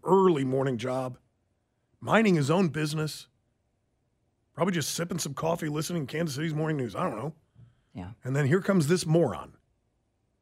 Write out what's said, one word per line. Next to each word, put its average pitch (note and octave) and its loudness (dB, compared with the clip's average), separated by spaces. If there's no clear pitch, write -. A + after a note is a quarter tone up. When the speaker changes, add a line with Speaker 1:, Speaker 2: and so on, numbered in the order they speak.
Speaker 1:
early F3 6
morning C3 0
job, B2+ -4
minding F#3+ 4
his C#3+ 2
own F3+ 4
business, D3+ -6
probably F3 0
just D3+ -2
sipping F3 -6
some C#3+ -6
coffee, E3 -2
listening D3+ -4
to - -16
Kansas D#3+ -4
City's D#3 -4
morning D#3 -2
news. A#2+ -6
I D#3 -4
don't C#3 -4
know. C3+ -8
Speaker 2:
Yeah. F#2 -10
Speaker 1:
And C3 -4
then D3 2
here F3 4
comes F3 2
this F3 2
moron. C#3 2